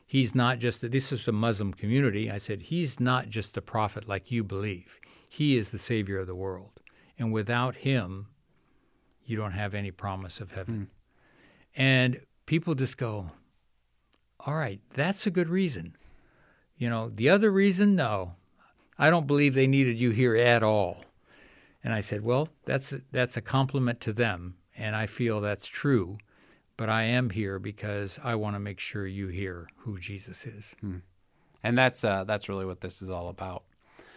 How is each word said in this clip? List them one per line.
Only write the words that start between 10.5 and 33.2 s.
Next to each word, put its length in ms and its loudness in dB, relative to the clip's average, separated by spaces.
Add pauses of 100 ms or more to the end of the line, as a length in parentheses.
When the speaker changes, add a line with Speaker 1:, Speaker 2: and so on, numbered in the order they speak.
Speaker 1:
heaven." 220 -6 (1000)
Speaker 2:
Hmm. 60 -4
Speaker 1:
And 400 4 (260)
people 280 0
just 240 -2
go, 320 -4 (1080)
"All 140 -4
right, 260 -4 (100)
that's 360 -2
a 40 2
good 180 0
reason. 480 -2 (800)
You 120 -2
know, 200 -2
the 200 2
other 220 6
reason, 460 6
no. 360 0 (680)
I 100 8
don't 160 4
believe 280 4
they 120 6
needed 320 4
you 120 4
here 240 4
at 280 6
all." 420 2 (800)
And 80 -2
I 80 0
said, 220 -4
"Well, 260 0 (160)
that's, 260 -2 (220)
that's 240 -2
a 60 -4
compliment 580 0
to 120 -2
them, 440 -2 (200)
and 200 -4
I 100 -2
feel 340 -2
that's 260 -4
true, 520 0 (580)
but 120 -4
I 160 2
am 260 2
here 300 -4
because 640 -6
I 100 -2
want 220 -2
to 40 -6
make 200 -8
sure 260 -6
you 220 -6
hear 480 -6
who 220 -10
Jesus 480 -12
is." 340 -14
Speaker 2:
Hmm. 180 -8 (640)
And 160 2
that's, 240 4
uh, 220 2
that's 240 -4
really 180 -6
what 140 -8
this 220 -8
is 80 -8
all 180 -8